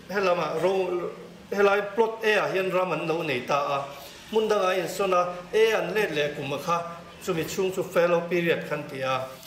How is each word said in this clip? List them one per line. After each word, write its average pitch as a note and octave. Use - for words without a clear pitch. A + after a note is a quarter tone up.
เ -
ฮ -
ล -
า -
ม -
า -
เ -
ร -
า -
เ -
ฮ -
ล -
า G3
ป -
ล -
ด -
เ -
อี -
ย -
เ -
ฮี -
ย -
น -
ร -
า -
มั -
น -
โ -
น -
เ D3+
น -
ต้ -
า -
Mun A3
dang G#3
a F#3
in F3+
sona, F3+
e A3
an F#3
let G3
le D3
kum C#3+
kha, E3+
chu F#3+
mi D#3+
chung F#3
chu F#3
fellow E3+
period E3+
khan D3
ti C3+
a. C3